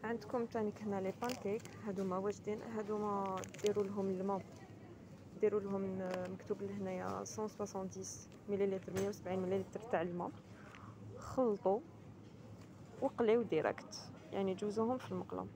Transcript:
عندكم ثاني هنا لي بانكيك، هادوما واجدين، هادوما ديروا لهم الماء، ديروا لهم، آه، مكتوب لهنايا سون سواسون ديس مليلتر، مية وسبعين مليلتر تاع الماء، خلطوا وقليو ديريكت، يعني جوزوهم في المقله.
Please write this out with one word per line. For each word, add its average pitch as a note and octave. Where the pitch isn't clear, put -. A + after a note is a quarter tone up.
عندكم A#3
ثاني G#3+
هنا G3+
لي F#3+
بانكيك، A#3
هادوما F#3+
واجدين، G#3
هادوما G#3
ديروا G#3
لهم G3
الماء، F#3+
ديروا G#3
لهم، G3
آه، F#3
مكتوب G3
لهنايا F#3+
سون G#3+
سواسون G3
ديس -
مليلتر، F#3+
مية F#3+
وسبعين F#3+
مليلتر F#3+
تاع F3
الماء، F3
خلطوا G#3
وقليو A#3
ديريكت، -
يعني F#3+
جوزوهم G#3+
في -
المقله. F3+